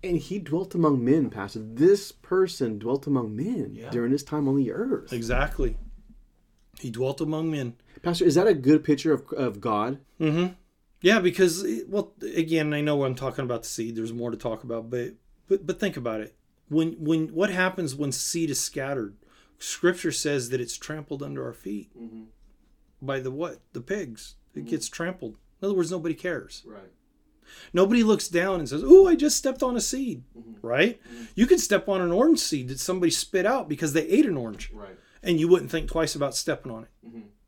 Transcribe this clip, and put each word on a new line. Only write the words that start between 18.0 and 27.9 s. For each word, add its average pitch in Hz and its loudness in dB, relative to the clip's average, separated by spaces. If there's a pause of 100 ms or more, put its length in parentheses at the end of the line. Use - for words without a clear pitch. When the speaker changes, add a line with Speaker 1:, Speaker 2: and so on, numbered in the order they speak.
Speaker 2:
seed 165 -4
is 139 -4
scattered? 135 -8 (420)
Scripture 180 0
says 135 -2
that 127 -2
it's 117 -10
trampled 147 -12
under 139 -10
our 120 -10
feet. - -12 (100)
Speaker 1:
Mm-hmm. 113 -16 (760)
Speaker 2:
By 135 -6
the 127 -6
what? 143 -8 (140)
The 123 -10
pigs. 143 -10 (180)
It 147 -12
Speaker 1:
Mm-hmm. 143 -12
Speaker 2:
gets 151 -4
trampled. 170 -10 (240)
In 196 -6
other 202 0
words, 170 0
nobody 165 -4
cares. - -8
Speaker 1:
Right. 101 -20 (840)
Speaker 2:
Nobody 202 6